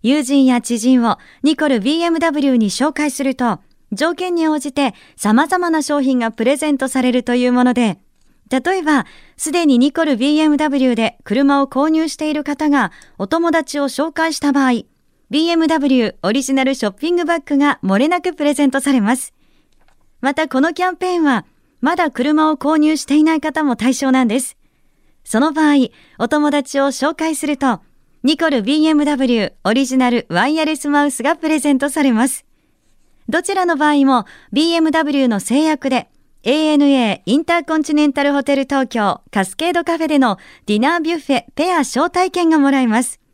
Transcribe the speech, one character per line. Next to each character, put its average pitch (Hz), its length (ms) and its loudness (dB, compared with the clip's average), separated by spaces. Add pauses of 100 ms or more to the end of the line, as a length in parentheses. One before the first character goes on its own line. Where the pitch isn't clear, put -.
友 277 180 2
人 269 240 2
や 247 160 2
知 240 160 -4
人 240 260 4
を 226 140 0 (240)
ニ 294 160 0
コ 302 100 0
ル 262 120 0
ビ 277 200 -2
ー 339 40 0
エ 339 80 0
ム 330 80 0
ダ 330 120 0
ブ 294 80 -2
リ 277 100 2
ュ 262 40 2
ー - 40 2
に 214 120 2
紹 294 240 -2
介 302 160 -2
す - 140 -6
る 262 100 -2
と、 240 260 -4 (320)
条 311 220 -2
件 359 220 -4
に 330 120 0
応 302 120 -2
じ 277 120 -10
て 269 220 -2 (220)
様 233 320 2
々 349 220 -2
な 320 120 0
商 294 200 -2
品 262 180 0
が 226 120 -2
プ 226 120 -6
レ 262 120 2
ゼ 302 160 -2
ン 285 60 0
ト 262 100 -4
さ 262 140 -2
れ 254 100 2
る 247 120 0
と 247 120 -2
い 247 120 0
う 247 60 2
も 247 100 2
の 247 100 2
で、 220 240 0 (520)
例 262 280 -2
え 359 60 -4
ば、 285 220 2 (300)
す - 160 -8
で 339 140 0
に 262 140 4
ニ 277 120 2
コ 330 140 -2
ル 294 100 0
ビ 285 220 0
ー 311 60 2
エ 311 60 2
ム 294 60 2
ダ 302 140 0
ブ 277 80 -2
リ 254 120 2
ュ - 20 2
ー 233 40 0
で 220 300 -2
車 277 380 2
を 269 40 -2
購 269 220 0
入 320 180 0
し - 80 -8
て 311 160 -6
い - 20 -4
る 302 120 -4
方 294 240 -2
が 254 240 0 (240)
お 196 100 -6
友 339 240 0
達 311 280 -2
を 285 60 -2
紹 302 280 -4
介 320 200 -2
し - 60 -10
た 285 140 0
場 269 140 2
合、 240 160 0 (460)
ビ 311 180 0
ー - 20 0
エ 339 80 0
ム 320 100 2
ダ 320 120 0
ブ 277 100 0
リ 254 120 4
ュ 220 100 0
ー - 100 -20
オ 185 100 -2
リ 262 100 -2
ジ 269 120 -4
ナ 269 100 2
ル 269 100 0
シ 262 120 -4
ョ 202 60 -2
ッ - 20 -20
ピ 320 180 -6
ン 349 60 0
グ 349 80 -2
バ 330 160 -2
ッ - 20 -
グ 294 140 -2
が 285 260 2
漏 190 140 0
れ 262 100 2
な 349 140 0
く 359 120 -6
プ 294 120 -6
レ 294 80 2
ゼ 294 120 2
ン 269 60 2
ト 277 80 -2
さ 277 140 0
れ 254 80 2
ま 220 160 0
す。 - 160 -14 (880)
ま 269 120 -2
た、 320 140 -2
こ 262 140 0
の 320 120 0
キ 349 100 -4
ャ 370 80 -2
ン 349 40 -10
ペ 359 220 -4
ー 339 40 0
ン - 20 2
は、 262 220 0 (360)
ま 330 160 0
だ 339 120 0
車 302 420 0
を 311 40 0
購 311 220 -2
入 302 180 2
し - 100 -8
て 285 120 2
い 311 60 4
な 320 100 2
い 311 80 -2
方 311 240 -4
も 254 100 0
対 247 180 0
象 269 180 -2
な 262 120 4
ん 233 60 0
で 226 100 0
す。 - 160 -8 (680)
そ 220 160 -2
の 311 100 0
場 302 260 2
合、 254 120 2 (280)
お 233 120 -4
友 294 220 2
達 277 280 -2
を 277 80 2
紹 285 280 -2
介 320 200 -4
す 294 100 -8
る 294 120 -2
と、 254 240 -2 (420)
ニ 294 140 2
コ 330 120 0
ル 269 140 0
ビ 277 160 0
ー 311 80 4
エ 320 60 2
ム 294 120 2
ダ 294 100 0
ブ 262 120 0
リ 240 100 2
ュ 208 120 0
ー - 40 -16 (100)
オ 202 100 0
リ 269 120 2
ジ 254 120 -2
ナ 254 120 2
ル 240 200 -2
ワ 180 180 0
イ 302 80 0
ヤ 320 100 0
レ 311 100 -2
ス 294 140 -6
マ 285 160 2
ウ 285 60 -2
ス - 120 -10
が 302 120 0
プ 320 140 -4
レ 311 100 2
ゼ 294 120 0
ン 269 60 4
ト 285 120 -2
さ 302 120 -2
れ 269 120 2
ま 226 140 2
す。 - 180 -8 (840)
ど 330 140 -2
ち 403 100 -4
ら 381 120 0
の 339 120 0
場 294 180 2
合 277 100 4
も、 254 200 2 (280)
ビ 320 180 0
ー 330 40 -2
エ 339 60 0
ム 320 100 2
ダ 320 120 0
ブ 294 80 -2
リ 277 120 0
ュ - 20 2
ー - 20 2
の 214 120 0
制 240 240 0
約 302 260 -2
で、 247 180 -2 (360)
エ 208 80 -2
ー 311 220 2
エ 302 40 4
ヌ 285 120 4
エ 247 360 0
ー 185 60 -2
イ 262 60 2
ン 330 80 -2
タ 339 120 0
ー 339 80 -4
コ 320 100 -2
ン 311 80 0
チ 311 100 -4
ネ 302 140 2
ン 277 60 0
タ 277 100 -2
ル 285 80 2
ホ 277 100 0
テ 277 140 0
ル 277 80 -2
東 269 240 -2
京 220 340 -2 (100)
カ 196 120 0
ス - 140 -6
ケ 330 140 -2
ー - 20 -4
ド 339 100 0
カ 339 140 -2
フ 320 80 -2
ェ - 20 -4
で 294 100 2
の 240 200 2 (280)
デ 208 100 0
ィ 214 40 0
ナ 294 180 0
ー - 40 -2
ビ 320 120 -4
ュ - 20 -2
ッ 320 40 -6
フ 277 140 -4
ェ 254 100 0 (120)
ペ 349 180 0
ア 339 60 0
招 262 240 -2
待 359 280 -2
券 349 180 0
が 320 80 4
も 277 140 2
ら 277 80 2
え 254 80 0
ま 226 160 0
す。 - 160 -10 (140)